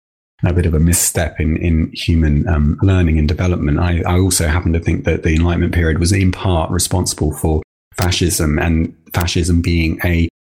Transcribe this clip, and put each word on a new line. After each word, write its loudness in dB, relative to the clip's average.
a 2
bit 2
of 0
a 2
misstep 0
in, 0
in 0
human, 2
um, 2
learning 2
and 2
development. 0
I, 0
I 0
also 0
happen 0
to 0
think -2
that -2
the 0
Enlightenment 0
period 0
was 0
in 2
part -2
responsible -2
for -2
fascism, 0
and 0
fascism 0
being 0
a 0